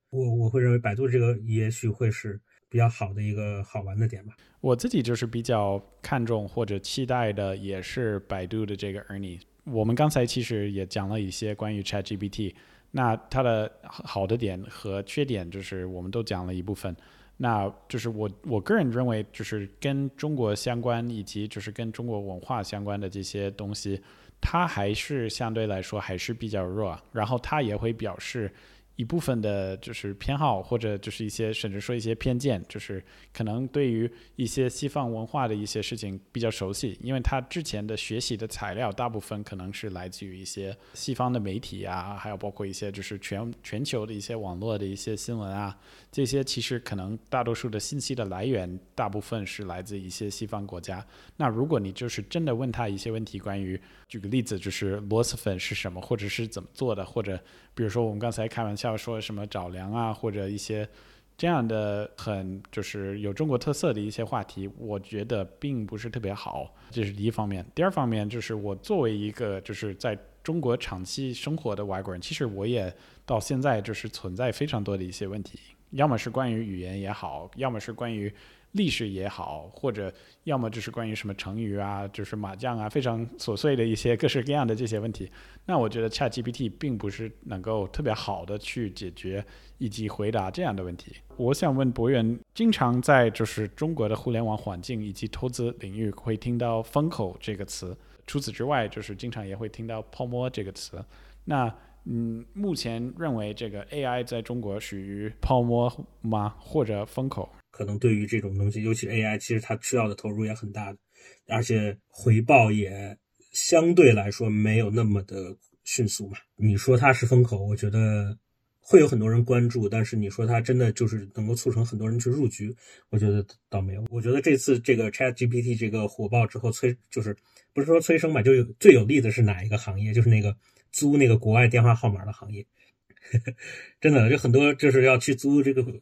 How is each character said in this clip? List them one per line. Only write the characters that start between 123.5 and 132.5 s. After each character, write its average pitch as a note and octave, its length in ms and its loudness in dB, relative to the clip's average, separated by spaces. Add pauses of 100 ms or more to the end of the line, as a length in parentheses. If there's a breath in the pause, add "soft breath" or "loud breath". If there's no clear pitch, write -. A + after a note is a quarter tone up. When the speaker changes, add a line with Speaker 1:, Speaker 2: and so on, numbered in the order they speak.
Speaker 1:
倒 G2 120 -2
没 F#2+ 120 -2
有。 G#2+ 180 -4
我 A#2 100 -2
觉 A#2 80 0
得 C#3 120 4
这 C#3 160 6
次 C3 200 4
这 A#2+ 180 4
个 A2 140 4
Chat B2+ 240 0
G B2 140 2
P A#2+ 140 2
T A#2+ 120 0
这 A2 160 0
个 G#2+ 200 0
火 A2 180 -6
爆 A#2 180 4
之 A2 140 -4
后 A#2 120 0
催， B2 240 2 (140)
就 B2 120 -2
是 G2+ 140 -2 (380 soft breath)
不 C#3+ 80 2
是 C#3+ 60 0
说 E3 140 8
催 E3 160 6
生 D#3+ 160 2
吧， B2 100 4
就 C3 100 10
有， B2 100 8 (180)
最 G3 120 12
有 A2+ 120 8
利 C3+ 160 6
的 A2+ 100 2
是 A#2 100 0
哪 G2+ 220 4
一 G#2+ 60 -4
个 G#2+ 80 2
行 G2 220 -4
业？ G#2+ 140 0
就 A#2 80 6
是 A#2 80 8
那 A2 120 8
个 G2+ 140 0 (360 soft breath)
租 D3 260 4
那 C#3 80 10
个 A2+ 120 8
国 A2 160 4
外 A#2+ 160 8
电 A#2+ 120 6
话 A#2 140 8
号 A#2 140 2
码 F#2+ 160 -2
的 G#2 80 -6
行 - 180 -14